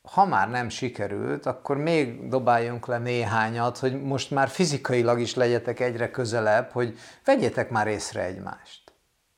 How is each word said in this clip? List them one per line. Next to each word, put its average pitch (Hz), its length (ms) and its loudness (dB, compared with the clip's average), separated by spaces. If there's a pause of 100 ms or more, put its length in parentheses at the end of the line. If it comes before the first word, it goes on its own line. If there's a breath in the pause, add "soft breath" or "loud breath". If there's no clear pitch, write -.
ha - 220 4
már 110 260 2
nem 123 180 -2
sikerült, 117 800 -4
akkor 135 300 -4
még 135 520 -2
dobáljunk 120 580 0
le 123 120 -2
néhányat, 117 800 0
hogy 131 240 -2
most 135 280 -2
már 135 180 4
fizikailag 127 720 2
is 113 140 -2
legyetek 120 460 2
egyre 117 300 0
közelebb, 117 600 2
hogy 120 280 -2 (260 loud breath)
vegyétek 143 460 2
már 107 160 2
észre 101 360 -4
egymást. 95 600 -10 (560)